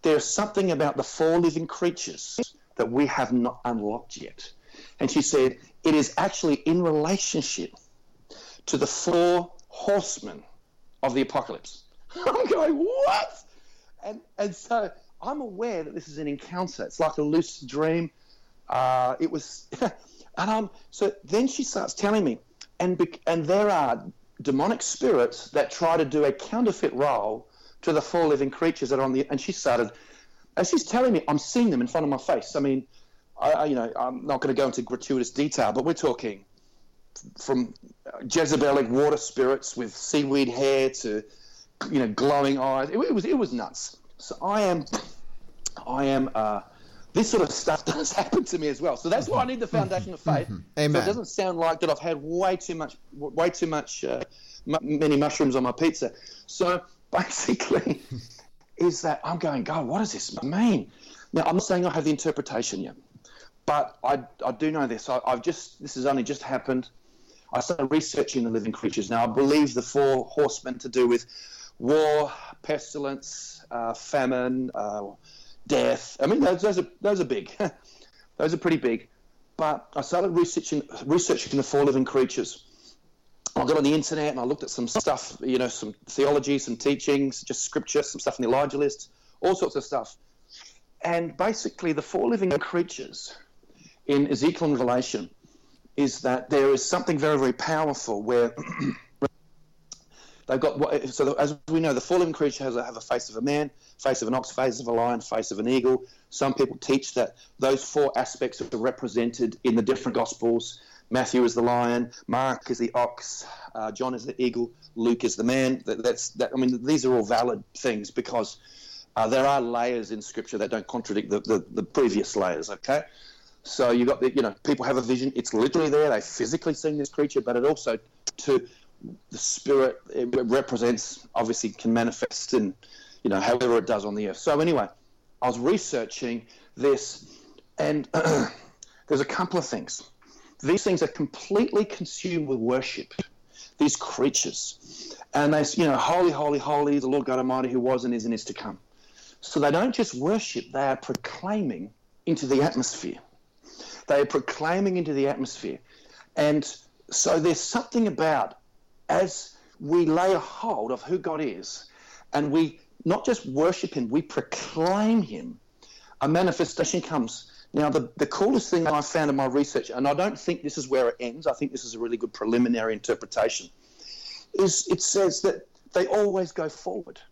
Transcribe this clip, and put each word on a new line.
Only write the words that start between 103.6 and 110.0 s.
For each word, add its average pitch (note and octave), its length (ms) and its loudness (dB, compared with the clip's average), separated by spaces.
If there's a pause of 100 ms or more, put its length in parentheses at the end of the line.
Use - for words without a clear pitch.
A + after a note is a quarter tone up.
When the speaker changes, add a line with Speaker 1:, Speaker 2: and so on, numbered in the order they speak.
Speaker 1:
face C3 220 0
of A2 60 -2
an A#2+ 60 0
ox, B2+ 180 -2
face B2+ 280 -2
of A#2+ 80 -8
a A#2 40 -2
lion, A#2 300 0
face A2 300 -4
of G2 80 -6
an A2+ 80 -2
eagle. B2+ 380 2 (240)
Some C3+ 240 -2
people C3+ 240 0
teach - 380 -2
that A#2 200 0 (240)
those C3+ 240 2
four C#3+ 340 2
aspects C3 440 -4
are A#2+ 160 -6
represented A#2+ 840 -2
in A#2 120 4
the A#2 60 4
different B2+ 340 0